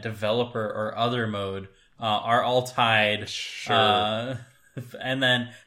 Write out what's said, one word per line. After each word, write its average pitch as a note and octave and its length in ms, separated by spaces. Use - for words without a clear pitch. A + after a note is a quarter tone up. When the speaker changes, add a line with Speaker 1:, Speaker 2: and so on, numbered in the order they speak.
Speaker 1:
developer A2 640
or G#2+ 320
other A#2+ 300
mode, G2 400
uh, A2+ 40
are A2+ 400
all B2 180
tied. A2 640
Speaker 2:
Sure. - 460
Speaker 1:
Uh, A2 640
<laughs> - 340
and C3 200
then B2 320